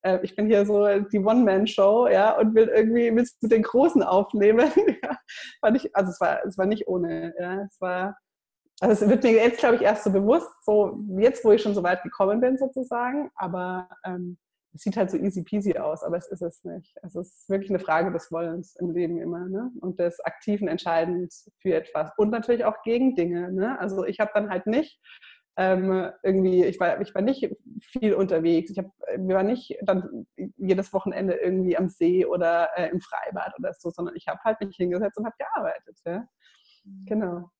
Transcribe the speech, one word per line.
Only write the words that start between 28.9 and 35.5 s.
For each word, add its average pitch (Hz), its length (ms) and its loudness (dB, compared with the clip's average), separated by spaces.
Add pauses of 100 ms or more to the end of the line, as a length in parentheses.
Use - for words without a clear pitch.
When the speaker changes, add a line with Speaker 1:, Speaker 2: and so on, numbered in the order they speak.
Speaker 1:
wir 185 200 0
waren 190 100 2
nicht 247 360 -4
dann 185 440 -2 (320)
jedes 190 340 -2
Wochenende 190 420 -2
irgendwie 180 440 0
am 185 100 0
See 180 380 2
oder, 170 500 0
äh, 175 140 -2
im 180 100 -4
Freibad - 580 -8
oder 180 140 -8
so, - 180 -10
sondern 170 260 -8
ich - 120 -10
hab 165 160 -8
halt 220 160 -2
mich 196 160 -10
hingesetzt 185 400 -2
und 214 80 -6
hab 233 140 -10
gearbeitet, - 640 -8